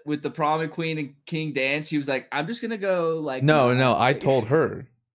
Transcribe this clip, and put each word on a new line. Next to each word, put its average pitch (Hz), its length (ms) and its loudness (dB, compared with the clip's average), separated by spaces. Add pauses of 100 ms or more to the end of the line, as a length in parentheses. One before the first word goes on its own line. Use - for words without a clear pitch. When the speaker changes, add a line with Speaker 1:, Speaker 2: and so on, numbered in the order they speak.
Speaker 1:
with 147 160 -4
the 147 80 -4
prom 156 320 0
and 156 100 -6
queen 160 280 -4
and 143 140 -8 (120)
king 156 280 -6
dance, 139 360 -2
he 156 80 -2
was 139 100 -2
like, 131 240 -2
"I'm 147 140 -2
just 233 160 -8
gonna 226 160 -6
go, 175 420 -2
like, 135 220 -4
Speaker 2:
No, 139 280 6
Speaker 1:
not, 123 100 2
Speaker 2:
no, 127 140 4
I 120 180 4
Speaker 1:
like" 139 80 0
Speaker 2:
told 131 280 2
her. 143 400 0 (320)